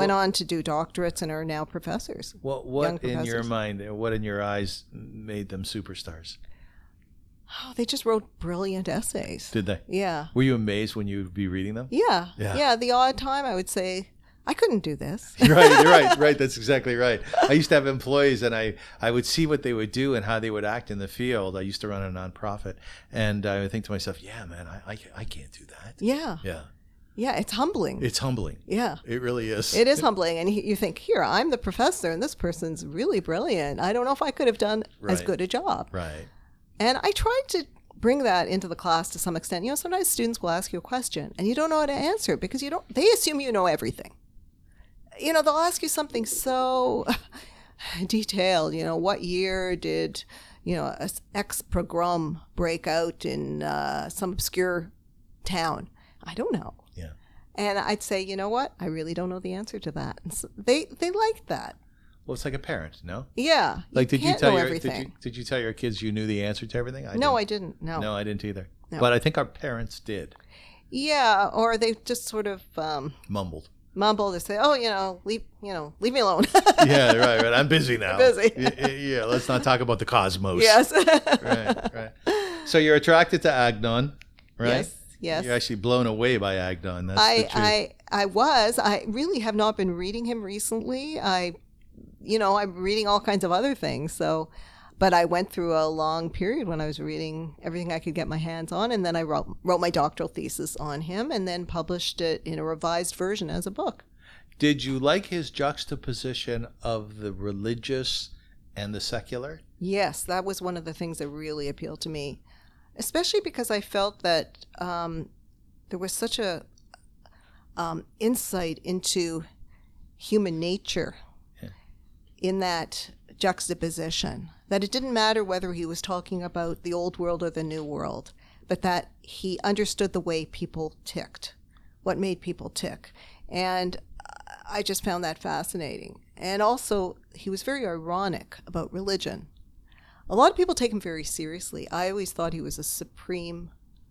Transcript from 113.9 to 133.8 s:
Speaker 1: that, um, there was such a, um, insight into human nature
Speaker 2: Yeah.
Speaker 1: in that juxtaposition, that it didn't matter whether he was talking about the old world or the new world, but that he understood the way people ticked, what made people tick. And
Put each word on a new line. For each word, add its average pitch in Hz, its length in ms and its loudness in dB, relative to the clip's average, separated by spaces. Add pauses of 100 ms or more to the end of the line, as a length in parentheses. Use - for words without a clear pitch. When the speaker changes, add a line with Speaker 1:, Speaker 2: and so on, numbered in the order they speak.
Speaker 1:
that, - 440 -2 (120)
um, 170 520 -6 (580)
there 185 100 -8
was 190 140 -6
such - 260 -4
a, 185 280 -4 (1120)
um, 165 280 -6 (140)
insight 196 640 -2
into 170 600 -2 (720)
human 185 440 0
nature - 560 -4 (460)
Speaker 2:
Yeah. 92 80 -14 (680)
Speaker 1:
in 190 220 -2
that 175 500 -4 (280)
juxtaposition, 165 1120 -4 (180)
that 196 160 0
it 196 80 -6
didn't 262 200 -2
matter 220 300 2
whether 185 300 -2
he 170 140 -6
was 165 160 -8
talking 180 400 -6
about 170 400 -6
the 175 100 -4
old 175 260 -2
world 170 240 -2
or 170 80 -2
the 160 140 -4
new 156 180 -6
world, 147 500 -6 (360)
but 180 140 -2
that 180 280 0 (120)
he - 420 -6
understood 208 480 0
the 185 80 -2
way 165 240 -4
people 160 500 -8 (100)
ticked, - 500 -12 (480)
what 185 160 -2
made 185 220 -2
people - 300 -10
tick. - 420 -10 (360)
And 185 480 -2 (720)